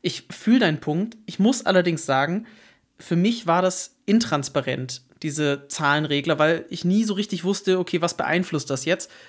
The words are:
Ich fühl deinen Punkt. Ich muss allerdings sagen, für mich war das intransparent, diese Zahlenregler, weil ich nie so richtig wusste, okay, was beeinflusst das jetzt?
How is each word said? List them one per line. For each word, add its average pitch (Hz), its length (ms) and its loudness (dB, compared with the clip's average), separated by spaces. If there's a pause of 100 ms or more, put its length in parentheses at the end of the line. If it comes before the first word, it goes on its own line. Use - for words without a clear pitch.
Ich - 280 -6
fühl 233 280 2
deinen 165 200 2
Punkt. 180 460 -4
Ich - 140 -14
muss 233 260 2
allerdings 175 400 2
sagen, 147 420 0 (520)
für - 180 -2
mich 220 300 0
war 170 160 2
das - 420 -2
intransparent, 139 960 0 (220)
diese 143 440 -2
Zahlenregler, 147 720 0
weil 160 300 2
ich - 160 -10
nie 202 200 2
so 214 100 0
richtig 185 300 -4
wusste, 190 340 0
okay, 175 240 -2
was 170 120 -2
beeinflusst 165 540 -2
das 135 160 -4
jetzt? 185 260 -2 (180)